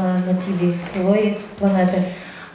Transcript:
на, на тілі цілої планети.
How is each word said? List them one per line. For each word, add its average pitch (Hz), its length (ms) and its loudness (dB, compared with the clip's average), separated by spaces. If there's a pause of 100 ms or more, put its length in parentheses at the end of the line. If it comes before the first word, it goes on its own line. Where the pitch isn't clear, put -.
на, 185 120 0
на 185 320 2
тілі 175 280 0 (200)
цілої 202 440 2 (220)
планети. 185 440 2 (520)